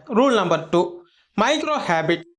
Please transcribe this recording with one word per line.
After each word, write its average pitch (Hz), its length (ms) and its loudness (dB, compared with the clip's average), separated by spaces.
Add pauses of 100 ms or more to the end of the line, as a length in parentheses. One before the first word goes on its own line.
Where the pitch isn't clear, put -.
ரூல் 254 260 2
நம்பர் 170 360 0
டூ, - 320 0 (400)
மைக்ரோ 302 360 0 (100)
ஹேபிட். 165 340 0 (180)